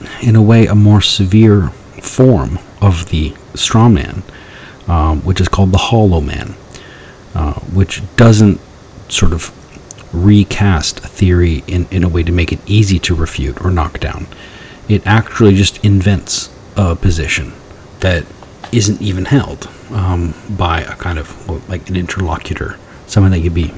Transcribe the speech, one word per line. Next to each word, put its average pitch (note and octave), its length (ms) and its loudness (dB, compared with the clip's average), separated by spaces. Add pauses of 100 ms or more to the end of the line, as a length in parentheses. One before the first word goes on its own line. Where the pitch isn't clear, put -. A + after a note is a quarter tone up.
(220)
in A2+ 140 2
a A2 60 6
way, A2+ 240 6
a G#2 100 0
more G#2 260 6
severe G2+ 680 4 (320)
form F2+ 580 0 (220)
of F2+ 280 0
the D#2 240 -2 (220)
straw - 320 2
man, F#2+ 360 0 (640)
um, D#2 340 0
which F#2 180 -2
is F2 80 0
called F#2+ 240 2
the F2 60 2
hollow G2+ 420 2
man, C2 360 -8 (800)
uh, D#2+ 200 -4 (180)
which F#2+ 300 -2 (160)
doesn't G#2+ 420 6 (480)
sort - 240 2
of D#2+ 200 -6 (640)
recast G2 840 2
a - 80 -18
theory F2 580 0
in, F2+ 240 -4
in F2+ 140 -2
a F2+ 60 0
way E2+ 120 -2
to F2 100 -2
make E2+ 200 -2
it - 140 -6
easy F#2+ 340 2
to - 160 -2
refute D2 480 -6
or F#2 80 -2
knock D#2+ 280 -4
down. E2 280 -8 (640)
It G2+ 180 0
actually G#2+ 480 2
just - 280 0
invents G2 640 0 (260)
a F2 200 0
position D#2+ 580 -2 (480)
that F2 240 -2 (460)
isn't G#2 300 0
even F#2+ 240 -4
held, - 440 -2 (220)
um, F2 420 -4 (160)
by F2+ 320 -4
a - 140 -12
kind F2 220 -8
of, - 300 -14
well, D#2+ 220 -8
like, F2 200 -10
an F#2 60 -6
interlocutor, E2+ 840 -6 (300)
someone F#2+ 240 2
that F2 80 0
you'd E2 140 -2
be, E2 240 -2